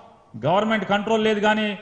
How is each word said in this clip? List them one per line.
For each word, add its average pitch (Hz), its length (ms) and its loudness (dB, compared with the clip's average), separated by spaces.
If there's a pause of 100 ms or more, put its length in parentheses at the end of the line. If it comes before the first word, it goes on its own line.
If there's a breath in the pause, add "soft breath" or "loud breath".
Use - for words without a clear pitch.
(460)
గవర్నమెంట్ 208 400 0
కంట్రోల్ 214 380 0
లేదు 214 160 2
కానీ 214 420 0